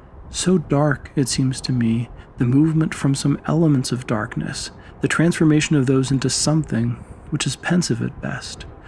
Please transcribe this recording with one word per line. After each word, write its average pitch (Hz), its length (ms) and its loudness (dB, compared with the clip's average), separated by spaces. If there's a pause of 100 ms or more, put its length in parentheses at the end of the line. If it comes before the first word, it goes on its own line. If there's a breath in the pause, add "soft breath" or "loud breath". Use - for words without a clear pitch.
(300 loud breath)
So - 280 0
dark, 147 580 0
it 139 140 0
seems 131 320 -2
to - 100 -4
me, 117 380 0 (280 loud breath)
the 143 60 -2
movement 156 500 2
from 139 220 0
some 143 300 0
elements 147 480 2
of 123 140 -6
darkness, - 640 -6 (280 loud breath)
the - 80 0
transformation 156 680 4
of 131 80 2
those 131 260 2
into 131 180 0
something 120 720 0 (280)
which - 180 -4
is 131 80 -4
pensive 156 460 0
at - 180 -6
best, - 460 -10 (220 loud breath)